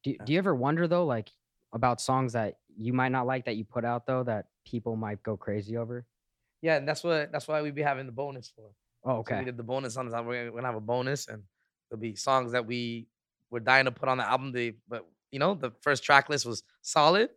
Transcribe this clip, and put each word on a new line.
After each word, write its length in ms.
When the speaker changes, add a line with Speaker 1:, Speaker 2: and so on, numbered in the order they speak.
Speaker 1:
Do, 80
Speaker 2:
Yeah. 120
Speaker 1:
do 100
you 40
ever 160
wonder 340
though, 200
like, 240
about 260
songs 340
that 260
you 160
might 160
not 160
like 200
that 100
you 80
put 200
out 220
though 180
that 220
people 300
might 280
go 120
crazy 420
over? 280
Speaker 2:
Yeah, 140
and 120
that's 160
what, 280
that's 160
why 160
we 80
be 100
having 240
the 60
bonus 440
for. 140
Speaker 1:
Oh, 120
Speaker 2:
So 60
Speaker 1:
okay. 180
Speaker 2:
we 60
did 120
the 60
bonus 320
songs. 160
We're 100
gonna, 300
we're 100
gonna 60
have 80
a 40
bonus, 480
and 140
there'll 100
be 160
songs 360
that 160
we 400
were 100
dying 260
to 60
put 160
on 120
the 100
album. 220
They, 220
but 200
you 80
know, 160
the 160
first 220
track 260
list 160
was 160
solid. 560